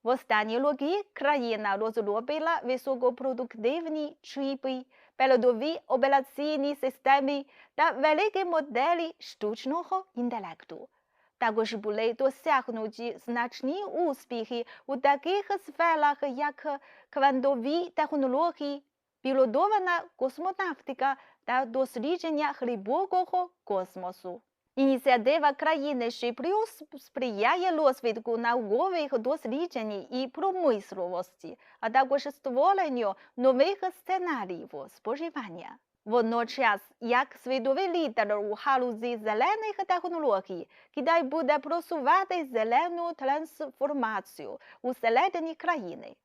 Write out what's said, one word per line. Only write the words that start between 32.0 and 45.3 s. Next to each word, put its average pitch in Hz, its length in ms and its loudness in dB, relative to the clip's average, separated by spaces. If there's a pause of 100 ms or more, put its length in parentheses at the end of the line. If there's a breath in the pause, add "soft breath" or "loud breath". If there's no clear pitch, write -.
створенню 277 920 0 (220 loud breath)
нових 262 420 4 (200)
сценаріїв 254 720 -4 (180)
споживання. 277 880 -8 (280)
Водночас, 233 760 2 (200)
як 240 340 0 (100)
світовий 269 440 0
лідер 226 500 0
у 208 160 -4
галузі 240 640 0
зелених 339 600 0 (100)
технологій, 302 840 -2 (260 soft breath)
Китай 320 280 2
буде 294 360 2
просувати 330 840 0
зелену 294 680 0
трансформацію 269 1500 -4 (240 loud breath)
усередині 311 720 0